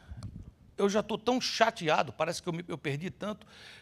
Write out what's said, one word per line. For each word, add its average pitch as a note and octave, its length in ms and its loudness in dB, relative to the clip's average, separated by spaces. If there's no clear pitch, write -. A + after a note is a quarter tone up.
eu G3+ 140 4
já G3+ 140 2
tô G#3 160 -4
tão B3 200 2
chateado, F3+ 720 2
parece D#3+ 300 -2
que - 80 -8
eu E3 40 -2
me, F3 140 -6
eu F3 120 -6
perdi D3+ 320 -4
tanto, - 340 -8